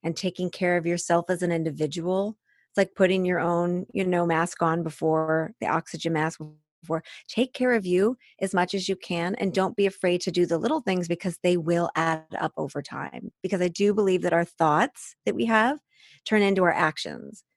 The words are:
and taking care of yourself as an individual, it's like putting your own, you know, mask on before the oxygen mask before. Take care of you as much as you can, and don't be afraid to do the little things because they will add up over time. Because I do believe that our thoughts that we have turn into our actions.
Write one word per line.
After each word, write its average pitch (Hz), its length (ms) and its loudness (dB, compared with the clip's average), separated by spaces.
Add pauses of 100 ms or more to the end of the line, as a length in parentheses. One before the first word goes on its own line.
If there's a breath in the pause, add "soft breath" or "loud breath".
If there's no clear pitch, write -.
and 170 140 -4
taking 180 320 -4
care 175 300 0
of 165 80 -4
yourself 170 420 0
as 180 140 -2
an 175 100 0
individual, 165 840 -2 (320)
it's - 80 -4
like 196 160 0
putting 185 320 4
your 180 140 0
own, 175 520 0
you 196 120 -2
know, 175 200 2
mask 165 380 0
on 165 200 2
before 160 800 0
the - 60 -4
oxygen 165 480 -2
mask 160 260 -2 (400)
before. 160 220 -4 (260 loud breath)
Take 262 240 -2
care 247 220 0
of 214 100 0
you 190 320 2 (240 soft breath)
as 196 140 -4
much 180 180 0
as 190 160 -4
you 190 80 0
can, 175 380 -4
and 190 180 -2
don't 190 240 0
be 202 100 2
afraid 180 360 0
to - 80 -4
do 175 160 2
the 170 120 0
little 262 220 0
things 185 280 -2
because 175 340 -4
they 180 160 2
will 170 360 0
add 160 280 0 (160)
up 165 180 -4
over 147 240 -6
time. 139 520 -12 (100)
Because 185 180 -2
I 180 80 2
do 202 240 2
believe 190 300 2
that 170 100 0
our 170 140 4
thoughts 165 680 0 (120)
that 208 80 0
we 233 100 0
have 226 340 2 (460 soft breath)
turn 214 180 4
into 196 220 4
our 170 80 4
actions. - 720 -4 (120)